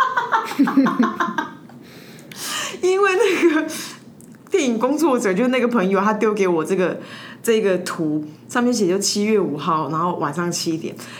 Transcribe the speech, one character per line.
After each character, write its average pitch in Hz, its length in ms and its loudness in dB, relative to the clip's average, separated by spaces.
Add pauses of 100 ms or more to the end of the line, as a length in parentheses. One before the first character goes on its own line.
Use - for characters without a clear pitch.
(580)
<laughs> - 2250 -2
因 370 200 4
为 392 140 4
那 349 400 4
个 311 120 2 (800)
电 359 140 2
影 233 160 0
工 269 180 2
作 285 220 2
者， 190 140 2
就 202 100 2
是 254 60 2
那 254 100 2
个 240 80 2
朋 214 220 2
友， 196 100 2
他 208 140 2
丢 208 200 0
给 190 140 2
我 170 160 2
这 180 120 -2
个， 180 220 0 (460)
这 220 180 2
个 190 180 2
图， 156 440 -4 (240)
上 247 160 -2
面 247 100 2
写 208 140 2
就 185 100 2
七 202 280 0
月 214 120 4
五 151 200 0
号， 156 320 -2
然 160 100 -2
后 175 160 0
晚 147 180 -4
上 175 160 -2
七 165 280 -2
点。 - 180 -8 (240)